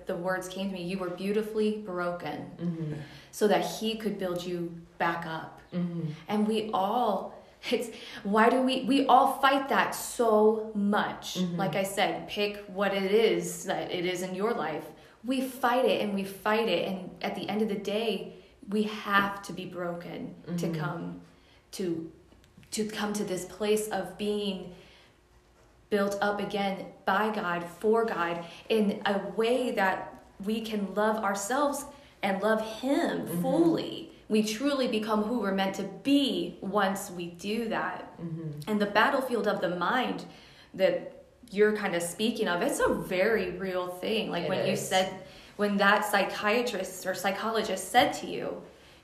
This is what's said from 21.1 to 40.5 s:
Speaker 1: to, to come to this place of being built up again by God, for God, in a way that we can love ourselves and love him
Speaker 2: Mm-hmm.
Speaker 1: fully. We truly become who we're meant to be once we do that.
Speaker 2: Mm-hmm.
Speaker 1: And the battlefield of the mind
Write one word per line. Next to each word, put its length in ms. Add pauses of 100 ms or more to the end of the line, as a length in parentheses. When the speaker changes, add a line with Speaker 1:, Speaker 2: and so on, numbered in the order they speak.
Speaker 1:
to, 400 (600)
to 140
come 280
to 100
this 220
place 420
of 300
being 560 (1160)
built 300
up 200
again 460 (180)
by 300
God, 300 (140)
for 260
God, 400 (240)
in 380
a 120 (180)
way 360
that 500 (220)
we 160
can 340
love 280
ourselves 600 (380)
and 200
love 180 (200)
him 460
Speaker 2:
Mm-hmm. 160
Speaker 1:
fully. 680 (180)
We 140
truly 460
become 360
who 160
we're 140
meant 220
to 60 (200)
be 600
once 480
we 160
do 420
that. 520
Speaker 2:
Mm-hmm. 300 (200)
Speaker 1:
And 100
the 60
battlefield 600
of 140
the 160
mind 480 (480)